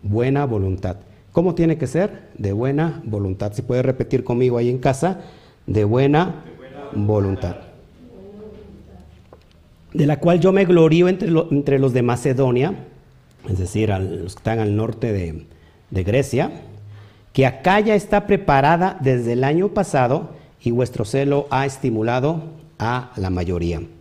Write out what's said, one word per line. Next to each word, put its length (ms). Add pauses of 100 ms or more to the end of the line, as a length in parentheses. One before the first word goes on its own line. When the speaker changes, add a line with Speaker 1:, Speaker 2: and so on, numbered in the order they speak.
Speaker 1:
buena 420
voluntad. 540 (340)
¿Cómo 220
tiene 240
que 80
ser? 500
De 160
buena 520
voluntad. 500
Si 80
puede 200
repetir 420
conmigo 340
ahí 100
en 100
casa, 420 (460)
de 180
buena 600
Speaker 2:
De 120
buena 500
Speaker 1:
voluntad. 500 (2500)
De 120
la 120
cual 220
yo 120
me 120
glorío 440
entre 220
lo-, 200
entre 280
los 140
de 100
Macedonia, 720 (760)
es 100
decir, 340
a 60
los 360
que 60
están 180
al 180
norte 360
de, 320 (460)
de 120
Grecia, 480 (840)
que 140
Acaya 480
está 320
preparada 720
desde 340
el 100
año 240
pasado 640 (300)
y 120
vuestro 320
celo 460
ha 140
estimulado 760 (360)
a 380
la 140
mayoría. 520 (180)